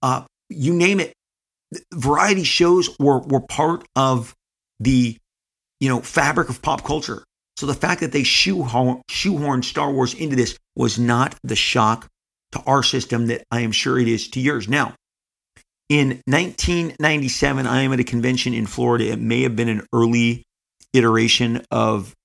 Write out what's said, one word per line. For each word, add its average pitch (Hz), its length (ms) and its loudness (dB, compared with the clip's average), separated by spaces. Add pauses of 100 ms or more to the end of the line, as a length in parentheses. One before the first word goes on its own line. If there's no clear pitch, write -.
Uh, 131 220 -2 (260)
you 151 240 -2
name 180 240 2
it. 170 140 -4 (800)
Variety 175 480 2
shows 175 560 2
were, 139 220 4
were 139 200 0
part 160 540 -2
of 131 400 0 (460)
the, 123 360 2 (640)
you 135 100 -2
know, 123 120 0
fabric 151 480 0
of 127 120 -8
pop - 240 -4
culture. 143 380 -6 (340)
So 143 100 -6
the 139 80 0
fact 165 260 -2
that 160 100 -4
they 143 140 0
shoehorn, 127 840 0
shoehorned 143 560 -2
Star 143 280 -4
Wars 131 220 0
into 151 200 -4
this 120 240 0 (160)
was 117 240 0
not 120 460 2
the - 100 -4
shock 110 540 0 (440)
to - 140 -6
our 135 160 2
system 120 460 -2
that 117 240 -4
I 117 80 0
am 113 100 0
sure 127 300 0
it 120 80 2
is 113 220 -2
to 131 100 -6
yours. 127 280 -2
Now, 135 260 -2 (920)
in 139 380 2
nineteen 170 760 -2
ninety-seven, 139 680 0
I 127 160 2
am 135 100 0
at 127 80 0
a 127 40 2
convention 123 480 -2
in 113 140 -2
Florida. 117 440 0
It 110 80 -4
may 117 240 0
have 123 140 -2
been 117 120 0
an 107 240 -4
early 117 520 2 (480)
iteration 117 800 4
of 110 440 0 (100)